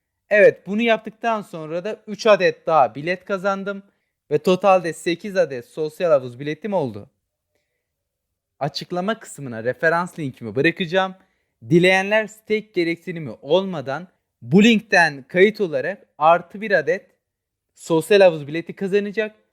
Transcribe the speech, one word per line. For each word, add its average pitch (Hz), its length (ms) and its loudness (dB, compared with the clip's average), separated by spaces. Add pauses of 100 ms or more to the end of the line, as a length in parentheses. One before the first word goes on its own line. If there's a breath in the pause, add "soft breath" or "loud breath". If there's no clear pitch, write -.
(300)
Evet, 190 360 4
bunu 208 160 -4
yaptıktan 220 600 -2
sonra 165 420 -10
da 214 220 -10
üç 214 200 -6
adet 185 400 4
daha 139 280 2
bilet 165 300 -8
kazandım 196 580 -6 (480)
ve 147 80 0
totalde 185 540 2
sekiz 185 440 -6
adet 139 280 -2
sosyal 160 460 -6
havuz 127 300 0
biletim 151 320 -8
oldu. 117 380 -6 (1500)
Açıklama 180 640 -6
kısmına 117 440 -14
referans 165 540 -2
linkimi 123 360 -10
bırakacağım. 165 600 -2 (560)
Dileyenler 190 560 2
stake - 320 -6
gereksinimi 170 720 -6
olmadan 156 800 -4 (340)
bu 160 220 4
linkten 175 640 2
kayıt 208 320 2
olarak 160 460 -6 (120)
artı 170 420 2
bir 190 100 -10
adet 175 400 -2 (640)
sosyal 170 460 2
havuz 160 260 4
bileti 165 300 -10
kazanacak 202 600 -4 (160)